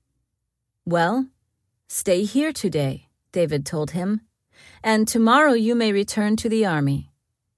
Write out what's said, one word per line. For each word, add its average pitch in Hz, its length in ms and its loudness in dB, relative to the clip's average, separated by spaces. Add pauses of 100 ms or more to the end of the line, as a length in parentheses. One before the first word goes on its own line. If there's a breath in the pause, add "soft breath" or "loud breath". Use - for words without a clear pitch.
(840)
"Well, 180 420 0 (640)
stay 185 360 0
here 285 280 -2
today," 143 560 -4 (240)
David 151 340 -2
told 151 240 -4
him, 190 300 -4 (640 soft breath)
"and 220 240 2
tomorrow 247 460 4
you 233 200 0
may 226 180 0
return 208 440 0
to 226 120 -4
the 220 160 2
army." 143 460 -2 (480)